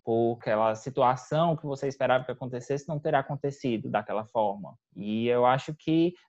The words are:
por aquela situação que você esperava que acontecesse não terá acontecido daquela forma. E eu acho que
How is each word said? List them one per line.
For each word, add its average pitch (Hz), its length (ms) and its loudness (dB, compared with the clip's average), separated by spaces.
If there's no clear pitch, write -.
por 117 360 0
aquela 110 360 2
situação 139 800 0
que 147 100 -8
você 139 220 -4
esperava 131 360 2
que 127 80 -8
acontecesse 127 560 -6
não 156 120 -6
terá 147 200 0
acontecido 135 720 -4
daquela 104 360 -2
forma. 101 500 -4
E 107 320 -2
eu 123 180 4
acho 139 300 2
que 165 380 2